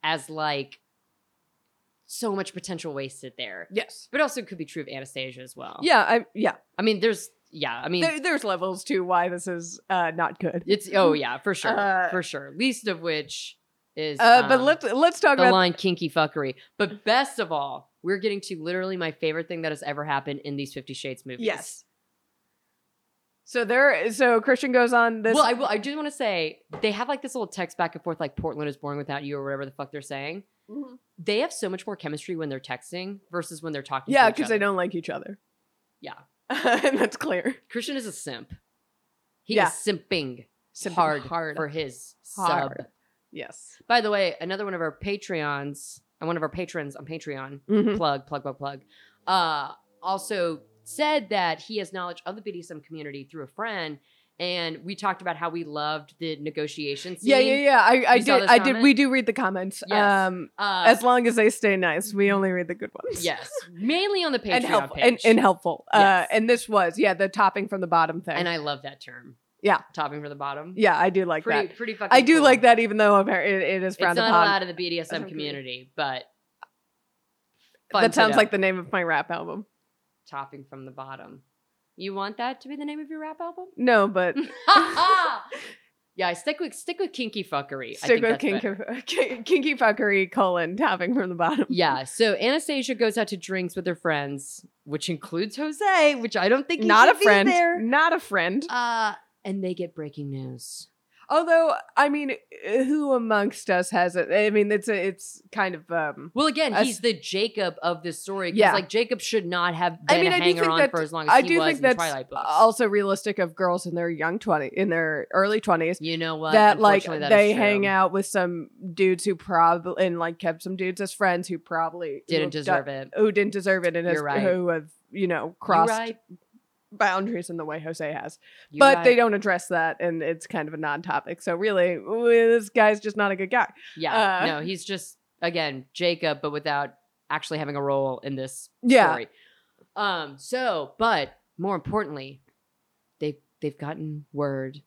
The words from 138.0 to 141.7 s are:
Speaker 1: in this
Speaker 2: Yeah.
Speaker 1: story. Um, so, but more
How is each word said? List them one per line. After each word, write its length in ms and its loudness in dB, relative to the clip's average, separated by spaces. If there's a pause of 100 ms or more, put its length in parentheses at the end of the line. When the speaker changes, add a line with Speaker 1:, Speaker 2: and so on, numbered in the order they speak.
Speaker 1:
in 160 -8
this 340 -12 (140)
Speaker 2:
Yeah. 260 6
Speaker 1:
story. 180 -4 (680)
Um, 420 -4
so, 640 -4
but 340 0 (240)
more 160 -4